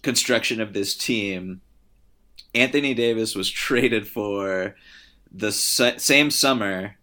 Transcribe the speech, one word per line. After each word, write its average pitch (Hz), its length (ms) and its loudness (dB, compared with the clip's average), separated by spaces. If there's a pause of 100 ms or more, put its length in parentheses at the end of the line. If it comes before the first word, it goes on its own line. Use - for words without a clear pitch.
construction 120 580 0
of 104 140 -4
this 98 220 -2
team, 95 680 -4 (920)
Anthony 131 400 2
Davis 113 400 0
was 95 140 -2
<laughs> - 180 -6
traded 117 400 2
for 98 680 -4 (560)
the 104 200 -4
su-, - 480 0
same 143 320 4
summer 104 720 0